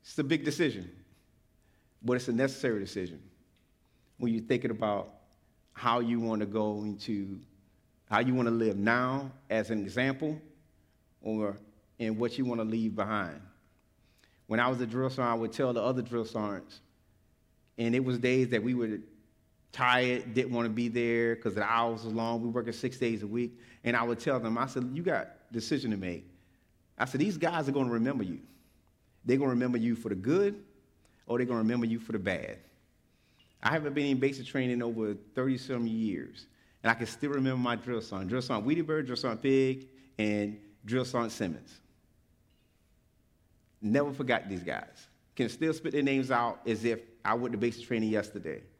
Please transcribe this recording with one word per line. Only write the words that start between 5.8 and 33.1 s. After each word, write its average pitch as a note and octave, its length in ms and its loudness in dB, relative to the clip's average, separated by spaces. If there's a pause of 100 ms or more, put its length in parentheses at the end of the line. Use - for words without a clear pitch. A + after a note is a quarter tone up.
you A#2+ 180 0
wanna A2 280 0
go G#2 360 -2
into, G2+ 560 -6 (720)
how G#2+ 80 4
you B2+ 160 4
wanna B2 160 2
live A2+ 260 2
now B2+ 540 2 (180)
as A2 220 0
an A2 140 0
example, C3+ 560 -2 (840)
or G#2+ 340 -2 (440)
in A2 180 0
what A#2 180 0
you C3+ 80 0
wanna A#2 200 0
leave A2 320 0
behind. G2 440 -2 (1080)
When A2 100 2
I A#2+ 80 6
was B2+ 140 0
a B2 60 0
drill B2+ 240 0
sergeant, B2+ 180 0
I A#2 60 4
would A2+ 180 -2
tell B2+ 200 0
the A#2 100 0
other B2 200 0
drill A2+ 220 -4
sergeants, G#2+ 560 -6 (1000)
and A#2 160 2
it C3 100 4
was B2 140 0
days B2+ 300 4
that A2+ 160 2
we B2+ 100 2
were A2 240 -2 (720)
tired, B2 640 2
didn't B2 160 2
wanna A#2 200 0
be A#2+ 180 0
there A#2 480 2
'cause A2 180 -4
the G#2 80 0
hours A#2 420 2
was A2 80 -4
long. A2+ 300 0
We A#2+ 60 -2
working A#2 240 -2
six C3 260 -6
days A2+ 240 0
a G#2 60 -6
week. A#2+ 280 -4 (280)
And A#2+ 120 2
I A#2 60 4
would A#2 160 0
tell C3 220 0
them, A2+ 180 0
I C3 80 2
said, B2+ 260 -2
"You E3 120 -4
got D3+ 240 0 (200)
a - 40 -16
decision A2+ 400 -2
to G2+ 40 0
make." F2+ 280 -6 (760)
I - 60 2
said, C3 160 -2
"These F3+ 180 2
guys D#3+ 300 0
are C#3 40 0
gonna C3 200 2
remember A#2 320 0
you." F2 160 -8 (840)
They're C3+ 140 4
gonna C3+ 120 4
remember B2 280 2
you A#2 160 2
for - 140 -6
the G2+ 60 0
good, F3 480 0 (640)
or A#2+ 120 -2
they're B2 80 2
gonna A#2+ 120 0
remember A#2 280 2
you A#2 120 0
for A2+ 140 -8
the G#2+ 60 0
bad. F2+ 400 -4 (1040)